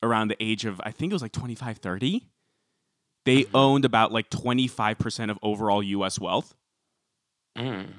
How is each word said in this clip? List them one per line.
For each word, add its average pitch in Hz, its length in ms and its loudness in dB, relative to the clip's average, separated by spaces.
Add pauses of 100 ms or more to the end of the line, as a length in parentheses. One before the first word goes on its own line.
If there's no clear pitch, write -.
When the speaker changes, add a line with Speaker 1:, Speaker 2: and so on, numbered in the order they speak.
Speaker 1:
around 110 260 2
the 107 120 -2
age 110 260 -2
of, 95 180 -6
I 107 60 -8
think 175 220 -6
it - 20 -2
was, 151 80 -2
like, 113 100 -10
twenty-five, 120 460 -8
thirty, 117 480 -2 (960)
they 131 200 6
Speaker 2:
Mm-hmm. - 120 0
Speaker 1:
owned 135 300 6
about, 110 260 4
like, 113 160 -2
twenty-five 120 720 -2
percent 110 320 -4
of 101 120 -6
overall 104 400 0
U 98 220 -2
S 95 160 -4
wealth. 92 340 -2 (1000)
Speaker 2:
Mm. 117 300 -8 (120)